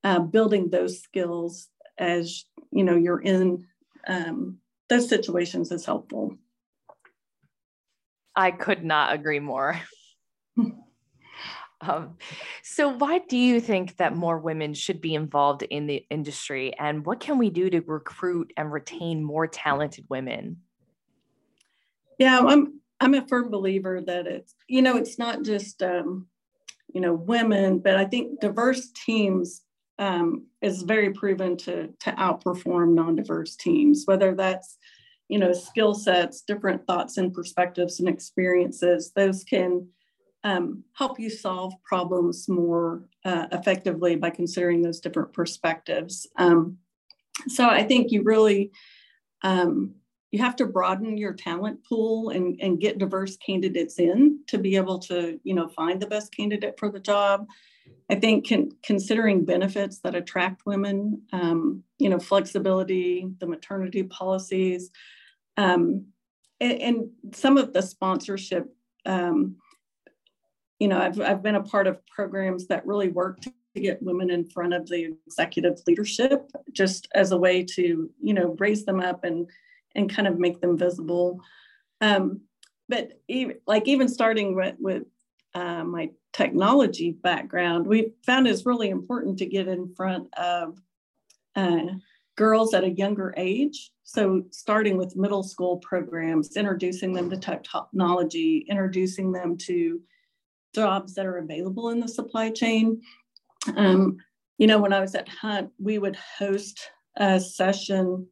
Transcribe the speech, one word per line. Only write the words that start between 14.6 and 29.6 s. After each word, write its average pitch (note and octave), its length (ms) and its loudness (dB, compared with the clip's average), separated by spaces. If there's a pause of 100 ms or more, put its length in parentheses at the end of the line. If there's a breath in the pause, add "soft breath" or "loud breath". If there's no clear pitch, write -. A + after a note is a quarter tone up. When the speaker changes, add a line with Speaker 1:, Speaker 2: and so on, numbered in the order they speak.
Speaker 2:
should D#3+ 260 -6
be D#3+ 140 -4
involved C#3+ 480 0
in D3 240 -6
the C#3+ 240 -4
industry, C#3+ 680 -6
and D3+ 300 -4
what A#3 140 -4
can C#4+ 180 -2
we A3+ 120 4
do F3+ 200 0
to E3+ 100 2
recruit E3 760 -4
and D3+ 160 -4
retain E3 500 -6
more D3+ 240 -2
talented D3+ 640 -2
women? C3 480 -8 (1600)
Speaker 1:
Yeah, B3+ 220 6
I'm, C#4+ 400 4 (180)
I'm C4+ 160 6
a C4+ 140 0
firm B3 220 0
believer F#3+ 500 -2
that F3 260 -6
it's, - 300 -12 (100)
you C4 160 2
know, B3+ 140 4
it's - 240 -4
not A#3 240 -6
just, G3+ 380 -6
um, F3+ 440 -4 (680)
you F#3+ 80 -4
know, F3 140 2
women, G3 640 2
but F#3+ 160 4
I G3 120 4
think B3 340 -4
diverse A#3 500 0
teams, F#3+ 720 -2 (380)